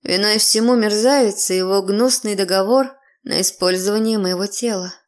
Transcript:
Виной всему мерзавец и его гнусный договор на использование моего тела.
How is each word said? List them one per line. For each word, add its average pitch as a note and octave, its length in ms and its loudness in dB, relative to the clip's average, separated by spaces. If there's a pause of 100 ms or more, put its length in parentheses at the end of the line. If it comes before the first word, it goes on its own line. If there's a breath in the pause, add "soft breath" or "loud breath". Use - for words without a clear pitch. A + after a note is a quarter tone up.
Виной G#3 340 0
всему A3+ 380 2
мерзавец A3 760 2
и F#3 60 0
его F#3+ 240 0
гнусный G#3+ 540 -2
договор G3 600 0 (280 soft breath)
на - 180 -4
использование G3+ 760 0
моего F#3 260 -2
тела. G3 480 -6 (160)